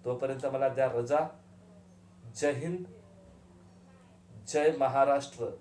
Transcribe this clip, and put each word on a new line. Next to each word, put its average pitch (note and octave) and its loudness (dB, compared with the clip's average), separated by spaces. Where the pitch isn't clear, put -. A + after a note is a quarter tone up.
तोपर्यंत C3 -4
मला C3+ 0
द्या C3 0
रजा. C3+ 0
जय D3 2
हिंद, E3+ -6
जय D3+ 4
महाराष्ट्र C3+ 2